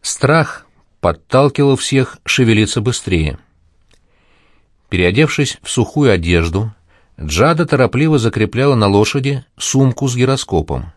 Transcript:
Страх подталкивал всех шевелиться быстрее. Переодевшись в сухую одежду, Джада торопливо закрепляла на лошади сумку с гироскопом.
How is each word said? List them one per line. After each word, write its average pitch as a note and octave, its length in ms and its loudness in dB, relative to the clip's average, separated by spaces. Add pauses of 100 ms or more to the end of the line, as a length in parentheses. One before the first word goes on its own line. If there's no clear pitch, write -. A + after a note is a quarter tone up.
Страх - 640 -2 (340)
подталкивал C3+ 760 0
всех - 500 -2
шевелиться A2+ 560 2
быстрее. F#2 560 -2 (1500)
Переодевшись G#2 720 0
в - 80 -16
сухую C3 420 0
одежду, E2+ 640 0 (460)
Джада A#2 460 0
торопливо C3+ 520 0
закрепляла A2+ 580 0
на G#2+ 120 2
лошади B2+ 580 0 (120)
сумку C3+ 500 0
с B2 80 -4
гироскопом. F2 800 -2